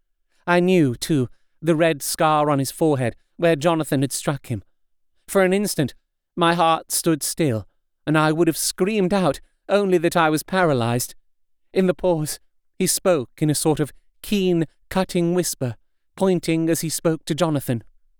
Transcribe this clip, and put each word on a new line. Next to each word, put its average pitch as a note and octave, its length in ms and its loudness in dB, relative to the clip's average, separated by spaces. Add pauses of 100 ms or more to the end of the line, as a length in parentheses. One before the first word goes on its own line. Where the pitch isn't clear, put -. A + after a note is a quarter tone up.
(460)
I F3 140 4
knew, F3 340 4
too, C3+ 340 -2 (320)
the D#3 160 2
red D#3+ 260 2
scar D3+ 480 0
on C#3+ 80 2
his C3+ 120 -2
forehead, C3 460 0 (200)
where E3 200 2
Jonathan D#3 460 0
had C#3 100 -2
struck - 340 -6
him. G#2+ 160 -6 (640)
For G3 160 2
an F#3 100 2
instant, F#3+ 420 -2 (420)
my E3+ 180 2
heart E3 380 0
stood D#3+ 300 0
still, A#2+ 440 -2 (400)
and D3+ 100 0
I D#3 160 2
would E3 160 0
have D#3 80 0
screamed F#3+ 560 -2
out, F3+ 280 0 (280)
only F#3+ 300 2
that E3 180 0
I D#3+ 140 2
was D#3 120 0
paralyzed. B2+ 720 0 (580)
In F#3+ 140 2
the F3+ 80 2
pause, D#3+ 460 -2 (380)
he F#3 80 -2
spoke E3 520 0
in D3+ 120 2
a C#3+ 40 0
sort D#3 260 0
of C#3+ 120 -4 (300)
keen, F#3 440 0 (220)
cutting F3+ 460 -2
whisper, C3+ 420 -4 (400)
pointing E3 540 0
as D#3 100 0
he E3 80 -6
spoke D#3+ 380 -4
to E3 80 -4
Jonathan. C#3+ 500 -2 (360)